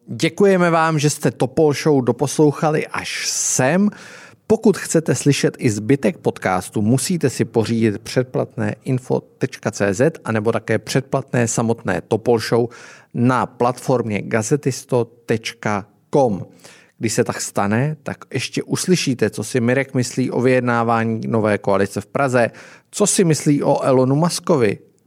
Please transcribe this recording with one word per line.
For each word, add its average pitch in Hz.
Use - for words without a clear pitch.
Děkujeme 175
vám, 160
že 147
jste -
Topol 147
Show 139
doposlouchali 147
až -
sem. 175
Pokud 220
chcete 160
slyšet -
i 123
zbytek 113
podcastu, 104
musíte 135
si -
pořídit 110
předplatné 123
info 131
tečka -
cé 101
zet 135
anebo 110
také 110
předplatné 127
samotné 113
Topol 117
Show 117
na 120
platformě 120
gazetisto 120
tečka 110
com. 113
Když 113
se 120
tak -
stane, 113
tak -
ještě -
uslyšíte, 131
co -
si -
Mirek 127
myslí 127
o 127
vyjednávání 117
nové 107
koalice 101
v -
Praze, 123
co 208
si 196
myslí 147
o 143
Elonu 131
Muskovi 147